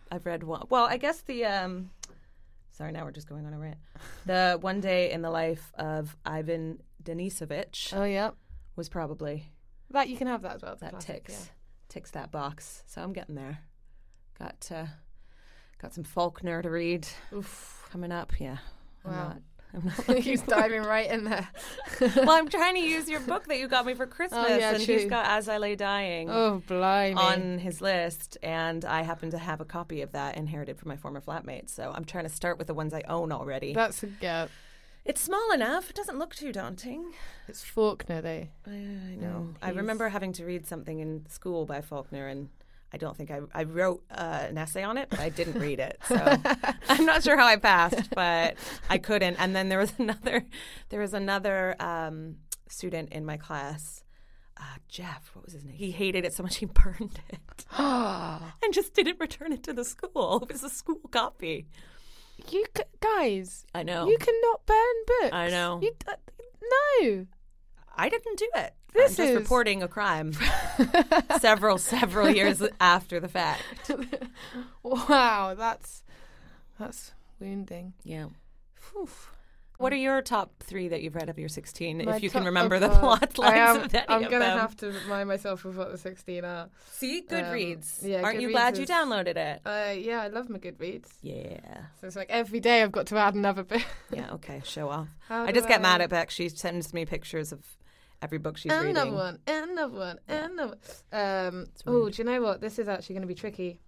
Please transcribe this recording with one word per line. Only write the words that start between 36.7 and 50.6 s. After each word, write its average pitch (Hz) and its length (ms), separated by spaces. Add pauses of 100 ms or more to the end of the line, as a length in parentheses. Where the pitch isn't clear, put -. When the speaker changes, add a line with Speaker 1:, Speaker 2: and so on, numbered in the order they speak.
Speaker 2:
It's - 160
Faulkner, 202 580
though. 165 260 (200)
Speaker 1:
I, 208 40
I 202 440
know. 170 340
Speaker 2:
And 160 120
Speaker 1:
I 190 100
remember 220 360
Speaker 2:
he's 202 60
Speaker 1:
having 196 200
to 170 120
read 175 220
something 160 320
in 156 300
school 170 360
by 147 160
Faulkner, 139 460
and 139 220 (420)
I 147 60
don't 151 180
think 147 160
I, 143 80 (140)
I 165 100
wrote, 175 480
uh, 156 380
an 156 80
essay 160 260
on 220 140
it, 277 120
but 190 100
I 185 100
didn't 170 300
read 147 200
it. - 180 (100)
So 247 80
Speaker 2:
<laughs> 208 760
Speaker 1:
I'm 285 160
not 320 180
sure 302 140
how 254 100
I 220 80
passed, 202 600
but 170 400 (340)
I 190 80
couldn't. 185 400
And 185 180
then 190 140
there 190 100
was 202 160
<laughs> - 40
another, 233 460 (440)